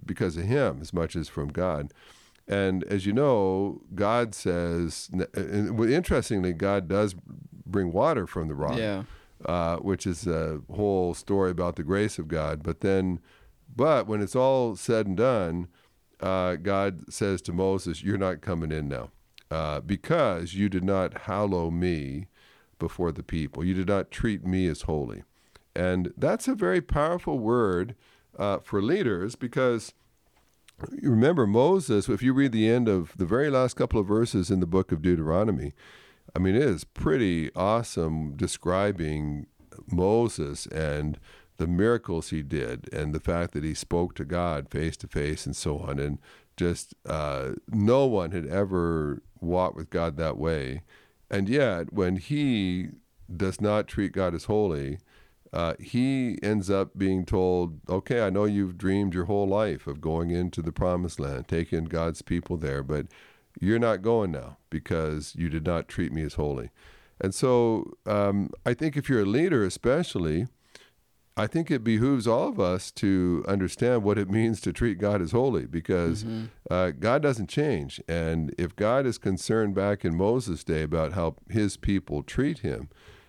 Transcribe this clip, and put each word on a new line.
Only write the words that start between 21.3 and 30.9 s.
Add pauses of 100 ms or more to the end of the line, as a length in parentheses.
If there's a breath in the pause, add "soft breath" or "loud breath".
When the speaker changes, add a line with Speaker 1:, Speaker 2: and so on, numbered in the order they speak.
Speaker 1:
me (500 soft breath)
before
the
people.
You
did
not
treat
me
as
holy." (500 soft breath)
And
that's
a
very
powerful
word, (420 soft breath)
uh,
for
leaders,
because (1000)